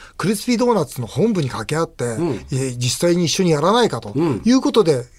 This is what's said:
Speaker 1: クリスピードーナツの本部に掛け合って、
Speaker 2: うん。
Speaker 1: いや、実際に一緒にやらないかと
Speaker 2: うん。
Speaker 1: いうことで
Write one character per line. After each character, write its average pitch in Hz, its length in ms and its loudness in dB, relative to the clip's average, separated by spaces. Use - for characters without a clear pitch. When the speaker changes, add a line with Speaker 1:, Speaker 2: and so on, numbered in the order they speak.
Speaker 1:
ク 165 100 -2
リ 214 80 0
ス - 80 -10
ピ 247 80 0
ー 226 60 2
ド 240 100 2
ー 240 60 2
ナ 175 100 2
ツ - 160 -8
の 117 60 -6
本 202 260 0
部 190 80 0
に 135 80 -2
掛 110 180 -6
け 147 100 -4
合 165 80 0
っ 160 60 -6
て、 - 140 -6
Speaker 2:
う 117 180 -4
ん。 165 100 -2
Speaker 1:
い - 20 -4
や、 131 420 -4
実 123 320 0
際 175 80 4
に 175 80 2
一 147 60 0
緒 - 140 0
に 170 80 4
や 147 100 2
ら 185 100 4
な 226 120 4
い - 40 2
か 120 120 -4
と 104 140 -12
Speaker 2:
う - 80 0
ん。 135 220 0
Speaker 1:
い 233 80 4
う 262 80 4
こ 285 100 0
と 220 140 4
で 135 200 2